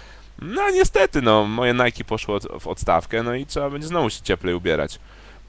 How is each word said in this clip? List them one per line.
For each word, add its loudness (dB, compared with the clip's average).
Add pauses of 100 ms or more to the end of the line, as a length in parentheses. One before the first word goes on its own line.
(380)
No, -2
niestety, 4
no, 6
moje 0
Nike 0
poszło -4
od-, -6
w -10
odstawkę, 0
no -2
i -6
trzeba -4
będzie -8
znowu 0
się -12
cieplej 0
ubierać. -2 (500)